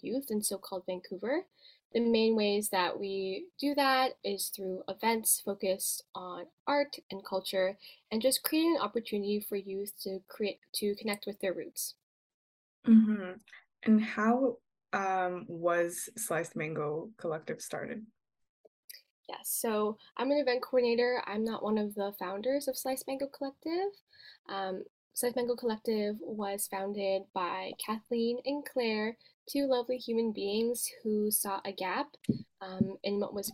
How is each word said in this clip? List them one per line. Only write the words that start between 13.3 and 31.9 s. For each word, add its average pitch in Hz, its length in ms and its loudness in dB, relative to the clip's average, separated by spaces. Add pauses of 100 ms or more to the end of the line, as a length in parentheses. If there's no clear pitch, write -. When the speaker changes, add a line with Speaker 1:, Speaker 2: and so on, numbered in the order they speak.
Speaker 2:
And 220 200 6
how, 233 540 2 (340)
um, 185 560 0
was 170 680 0
Sliced 165 380 -2
Mango 156 600 -4
Collective - 440 -6
started? - 440 -8 (1200)
Speaker 1:
Yes, - 200 -10
so 214 480 0 (200)
I'm 262 140 2
an 285 60 6
event 254 240 2
coordinator. 247 640 2
I'm 214 180 -2
not 220 200 -2
one 214 140 2
of 208 180 -2
the 202 240 -2
founders 214 480 -2
of 254 100 -4
Sliced 262 300 -4
Mango 269 200 -2
Collective. 320 640 -4 (580)
Um, 190 340 -4 (320)
Sliced 240 200 -2
Mango 240 200 0
Collective 220 640 -2
was 202 480 -4
founded 196 560 -2 (100)
by 185 380 -2 (120)
Kathleen 233 600 0
and 285 180 -2
Claire, 226 540 0 (320)
two 277 160 2
lovely 254 320 2
human 226 340 0
beings 208 560 0 (140)
who 214 300 2
saw 196 340 0
a 202 60 -4
gap, 190 360 -2 (540)